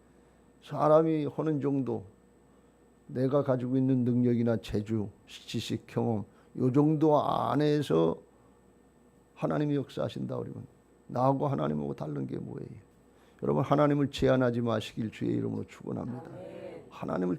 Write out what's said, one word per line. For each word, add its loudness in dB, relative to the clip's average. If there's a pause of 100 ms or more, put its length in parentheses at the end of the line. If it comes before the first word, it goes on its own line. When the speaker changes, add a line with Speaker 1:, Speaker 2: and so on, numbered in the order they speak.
(640)
Speaker 1:
사람이 4
하는 -2
정도, -2 (1040)
내가 2
가지고 0
있는 4
능력이나 4
재주, -4 (180)
지식, -8
경험, -2 (340)
요 2
정도 4
안에서 2 (1160)
하나님이 -2
역사하신다 -6
그러면 -10 (420)
나하고 2
하나님하고 -2
다른 -6
게 -8
뭐예요? -10 (760)
여러분, 0
하나님을 4
제한하지 2
마시길 -2
주의 -2
이름으로 -4
축원합니다. -10
Speaker 2:
아멘. -14
Speaker 1:
하나님을 -4